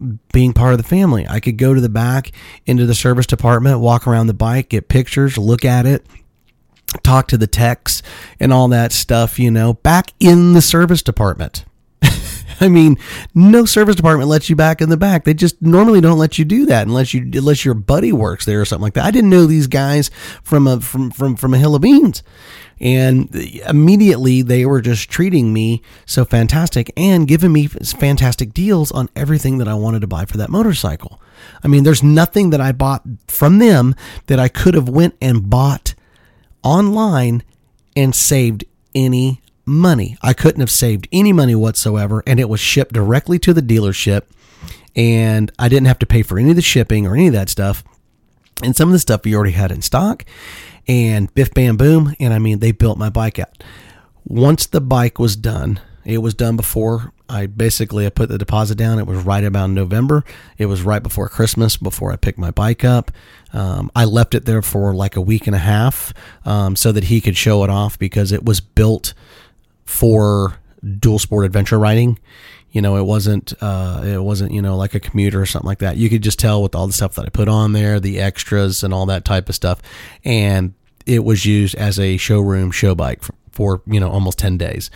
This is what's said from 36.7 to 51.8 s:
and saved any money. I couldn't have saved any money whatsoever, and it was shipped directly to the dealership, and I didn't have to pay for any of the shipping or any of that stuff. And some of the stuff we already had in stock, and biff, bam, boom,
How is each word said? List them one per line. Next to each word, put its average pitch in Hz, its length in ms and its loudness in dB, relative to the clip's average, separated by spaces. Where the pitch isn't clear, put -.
and 135 180 2
saved 120 520 -2
any 127 480 -2
money. 139 560 0
I 131 120 0
couldn't 160 280 2
have 123 100 -2
saved 110 420 -2
any 202 180 4
money 135 240 2
whatsoever, 107 720 -2
and 131 100 2
it 123 120 -2
was 107 100 -4
shipped - 340 -2
directly 120 460 0
to 175 140 2
the 165 80 4
dealership, 104 640 0
and 113 640 0
I 120 120 0
didn't 131 180 4
have 127 120 4
to 117 60 -2
pay 117 160 2
for 92 160 -4
any 127 120 2
of 170 80 4
the 175 40 2
shipping 107 460 0
or 95 80 -2
any 175 120 4
of 143 60 2
that 98 160 -2
stuff. 101 340 -4
And 131 140 -2
some 160 140 4
of 185 40 4
the 180 60 4
stuff 110 240 0
we 107 120 -2
already 101 180 0
had 95 180 0
in - 100 -8
stock, 185 440 -2
and 113 480 0
biff, - 200 0
bam, 120 240 2
boom, 151 420 4